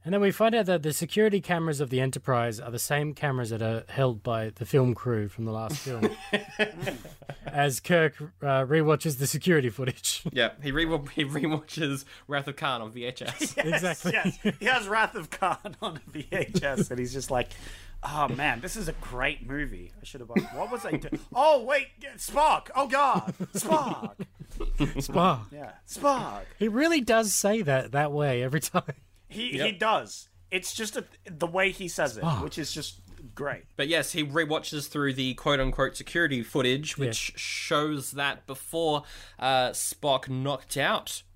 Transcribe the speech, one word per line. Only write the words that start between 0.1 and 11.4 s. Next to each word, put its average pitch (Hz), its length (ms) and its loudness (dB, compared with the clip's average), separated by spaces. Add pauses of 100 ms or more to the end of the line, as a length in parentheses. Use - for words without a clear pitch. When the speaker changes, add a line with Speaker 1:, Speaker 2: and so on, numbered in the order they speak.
Speaker 1:
then 202 60 4
we 202 100 6
find 220 240 4
out 220 100 4
that 175 160 2
the 151 120 0
security 202 480 2
cameras 165 380 0
of 139 120 0
the 127 100 2
Enterprise 120 580 0
are 120 120 -10
the 117 80 -6
same 147 340 0
cameras 127 380 0
that 113 100 -2
are 113 260 0
held 127 360 2
by 113 260 -2
the - 160 -8
film 127 300 6
crew 110 340 0
from 113 160 -6
the 113 60 -2
last 110 260 -4
film. 127 320 0 (220)
Speaker 2:
<laughs> - 1120 -6
Speaker 1:
As 143 340 0
Kirk, 165 360 4 (260)
uh, 135 240 2
rewatches 151 540 4
the 139 80 2
security 151 420 4
footage. - 580 -4
<laughs> 135 40 -2
Speaker 2:
Yeah, 117 200 2 (120)
he 143 80 -2
re-, 160 140 2 (280)
he 156 120 0
rewatches 147 800 -2 (220)